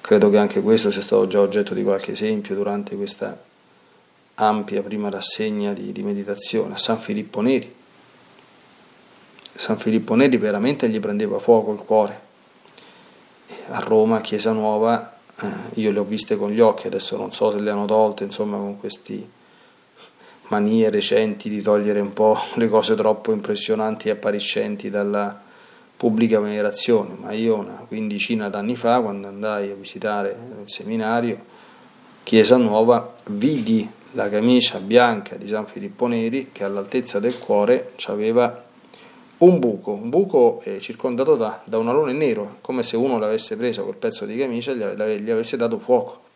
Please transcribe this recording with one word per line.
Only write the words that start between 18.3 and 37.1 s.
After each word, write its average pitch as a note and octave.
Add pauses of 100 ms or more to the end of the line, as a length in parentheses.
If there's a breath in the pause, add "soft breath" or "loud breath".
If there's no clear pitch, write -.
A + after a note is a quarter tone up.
con G2+
questi - (1120 soft breath)
manie G#2+
recenti G#2+
di G#2
togliere G#2
un G2+
po' G#2+ (100)
<laughs> -
le A#2
cose G#2+
troppo G#2+
impressionanti G#2+
e G#2+
appariscenti G#2
dalla G2+ (540 loud breath)
pubblica A2
venerazione, G#2
ma G#2
io A2
una -
quindicina G#2+
d'anni G#2
fa, A#2+
quando G2+
andai G2+
a G2+
visitare G2+ (260)
il G2
seminario, A2+ (680 loud breath)
Chiesa A2+
Nuova, A2+ (140)
vidi A2+ (240)
la G#2
camicia A#2
bianca A2
di G2+
San G#2+
Filippo G2+
Neri A#2
che -
all'altezza G2+